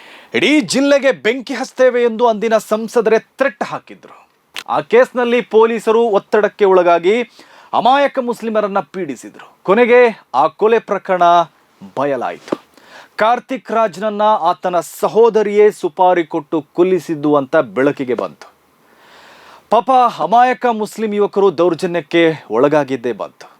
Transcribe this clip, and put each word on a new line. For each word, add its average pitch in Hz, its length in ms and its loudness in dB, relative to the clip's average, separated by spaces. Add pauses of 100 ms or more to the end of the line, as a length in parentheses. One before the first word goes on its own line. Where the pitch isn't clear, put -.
(340)
ಇಡೀ 254 260 2
ಜಿಲ್ಲೆಗೆ 269 520 0
ಬೆಂಕಿ 226 420 -6
ಹಚ್ತೇವೆ 247 480 -2
ಎಂದು 240 240 0
ಅಂದಿನ 220 320 0
ಸಂಸದರೇ 220 600 -2
ಥ್ರೆಟ್ - 440 -6
ಹಾಕಿದ್ರು. - 680 -16 (400)
ಆ 135 120 -2
ಕೇಸ್ನಲ್ಲಿ 240 600 0
ಪೊಲೀಸರು 226 600 0
ಒತ್ತಡಕ್ಕೆ 208 640 0
ಒಳಗಾಗಿ 180 580 2 (500)
ಅಮಾಯಕ 262 460 0
ಮುಸ್ಲಿಮರನ್ನ 208 600 -4
ಪೀಡಿಸಿದ್ರು. 143 840 -12
ಕೊನೆಗೆ 233 600 2 (120)
ಆ 139 120 2
ಕೊಲೆ 220 320 0
ಪ್ರಕರಣ 190 440 -4 (760)
ಬಯಲಾಯಿತು. 120 640 -6 (560)
ಕಾರ್ತಿಕ್ 233 540 -4
ರಾಜ್ನನ್ನ 208 520 -4
ಆತನ 180 580 -2
ಸಹೋದರಿಯೇ 208 880 0
ಸುಪಾರಿ 180 560 0
ಕೊಟ್ಟು 160 460 -6
ಕೊಲ್ಲಿಸಿದ್ದು 160 640 0
ಅಂತ 139 200 -2
ಬೆಳಕಿಗೆ 131 580 -2
ಬಂತು. 95 400 -10 (1160)
ಪಾಪ 233 200 0 (280)
ಅಮಾಯಕ 240 480 0
ಮುಸ್ಲಿಂ 214 480 -4
ಯುವಕರು 196 440 0
ದೌರ್ಜನ್ಯಕ್ಕೆ 170 920 0
ಒಳಗಾಗಿದ್ದೇ 131 600 -2
ಬಂತು. 87 480 -14